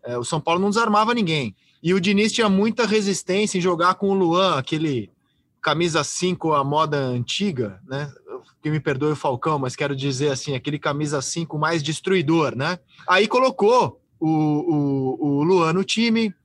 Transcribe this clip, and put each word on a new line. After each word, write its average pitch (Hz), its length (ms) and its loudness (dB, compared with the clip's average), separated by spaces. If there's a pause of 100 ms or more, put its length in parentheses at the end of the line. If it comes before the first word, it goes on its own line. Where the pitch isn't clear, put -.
É, 123 140 -8
o 123 60 -4
São 160 180 -4
Paulo 170 180 0
não 202 100 2
desarmava 220 440 2
ninguém. 160 420 -2 (280)
E 170 100 2
o 190 80 2
Diniz 208 300 2
tinha 220 180 2
muita 220 380 2
resistência 196 720 0
em - 20 0
jogar 180 340 2
com 196 140 -2
o 196 60 2
Luan, 180 420 2
aquele 139 540 -4 (500)
camisa 160 420 0
cinco 175 500 -2
à 139 100 2
moda 147 340 0
antiga, 123 880 -4
né? 139 260 -8 (520)
Que 151 80 -2
me 151 80 0
perdoe 147 320 0
o 147 40 0
Falcão, 147 440 -2
mas 127 160 -4
quero 143 200 -2
dizer 139 360 -2
assim, 135 240 -4
aquele 143 240 -6
camisa 147 420 -2
cinco 156 380 -6
mais 156 240 0
destruidor, 156 720 0
né? 165 240 -4 (280)
Aí 190 200 4
colocou 247 760 2 (180)
o, 160 80 0
o, 147 1120 0
o 147 40 2
Luan 165 300 4
no 190 100 0
time 226 500 0 (120)